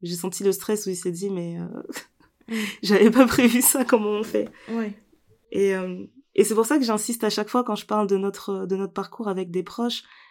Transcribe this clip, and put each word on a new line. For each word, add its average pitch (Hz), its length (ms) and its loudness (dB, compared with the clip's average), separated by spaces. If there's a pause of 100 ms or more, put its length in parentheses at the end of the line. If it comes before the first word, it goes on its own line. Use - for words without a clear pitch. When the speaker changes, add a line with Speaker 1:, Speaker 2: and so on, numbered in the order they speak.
Speaker 1:
J'ai 175 120 -6
senti 185 300 -6
le 196 80 4
stress 208 340 -4
où 190 40 -2
il 180 60 -4
s'est 180 140 -6
dit, « 180 200 -6
Mais, 170 280 -6
euh, 175 80 -8 (220)
<laughs> - 600 -18
Speaker 2:
Mhm. 226 80 -6 (260)
Speaker 1:
j'avais 202 280 6
pas 247 160 8
prévu 240 340 4
ça, 254 240 2
comment 214 260 2
on 208 120 -2
fait ? » 214 260 -2 (220)
Speaker 2:
Ouais. 220 240 -6 (560)
Speaker 1:
Et, 196 240 0
euh, 185 300 -6 (320)
et 214 80 8
c'est 214 100 0
pour 226 120 4
ça 302 120 4
que 269 60 2
j'insiste 226 400 -2
à 214 60 2
chaque 208 180 -2
fois 247 160 0
quand 214 120 -4
je - 100 -12
parle 214 200 0
de 196 120 2
notre, 196 480 -4
de 190 100 -2
notre 196 160 -6
parcours 208 360 -8
avec 185 220 -4
des 185 120 -4
proches. 240 420 -6 (260)